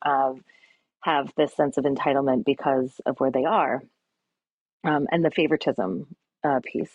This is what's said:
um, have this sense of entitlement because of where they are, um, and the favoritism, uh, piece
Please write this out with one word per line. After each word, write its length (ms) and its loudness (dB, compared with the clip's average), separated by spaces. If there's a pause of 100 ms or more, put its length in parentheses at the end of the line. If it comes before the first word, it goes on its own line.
um, 420 0 (560)
have 360 -2
this 180 0
sense 240 0
of 60 -2
entitlement 600 0
because 600 0
of 140 -2
where 100 2
they 140 0
are, 380 0 (1040)
um, 260 0
and 140 2
the 60 4
favoritism, 840 -2 (300)
uh, 200 2
piece 300 -6